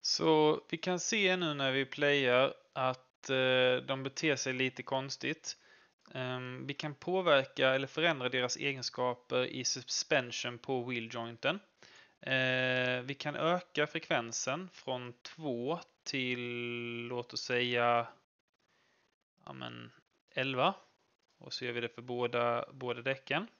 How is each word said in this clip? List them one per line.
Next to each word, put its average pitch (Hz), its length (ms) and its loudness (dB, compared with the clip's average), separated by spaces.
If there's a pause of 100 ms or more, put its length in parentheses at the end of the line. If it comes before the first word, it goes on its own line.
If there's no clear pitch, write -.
Så 156 680 4
vi 170 100 -4
kan 180 220 -2
se 190 360 2
nu 170 180 0
när 139 180 0
vi 135 120 2
playar 135 680 4 (180)
att, - 580 -4
eh, 127 460 4 (100)
de 135 160 -4
beter 139 340 0
sig 131 160 -2
lite 127 300 -2
konstigt. 131 760 -6 (580)
Ehm, 127 520 -6
vi 139 80 -4
kan 147 200 -6
påverka 147 760 4
eller 135 180 2
förändra 151 420 0
deras 123 280 0
egenskaper 127 880 -2
i 127 180 -6
suspension 123 960 -2
på 131 240 -2
wheeljointen. 120 760 -4 (600)
Eh, 127 840 2
vi 135 160 -6
kan 147 180 -4
öka 160 500 0
frekvensen 147 840 -2
från 123 400 -6 (100)
två 139 560 -4 (260)
till, 127 340 -2 (680)
låt 120 240 -6
oss 117 100 -6
säga, 120 640 2 (1400)
ja, - 80 -16
men 64 380 -12 (400)
elva. 135 440 0 (640)
Och - 140 -14
så - 120 -8
gör 123 80 -4
vi 120 80 -4
det 117 80 -4
för 117 140 -12
båda, 120 680 -2
båda 123 300 -8
däcken. 135 440 -2 (140)